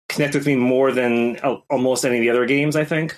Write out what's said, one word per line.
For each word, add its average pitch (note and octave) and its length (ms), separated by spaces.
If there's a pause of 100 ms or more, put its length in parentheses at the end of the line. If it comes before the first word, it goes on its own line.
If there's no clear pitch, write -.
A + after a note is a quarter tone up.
connected C#3+ 300
with C#3+ 80
me C#3+ 100
more B2+ 340
than A#2+ 460
al-, - 320
almost B2+ 360
any A#2+ 120
of A#2 40
the A#2 80
other B2 160
games, C#3+ 300
I D#3 100
think D#3+ 320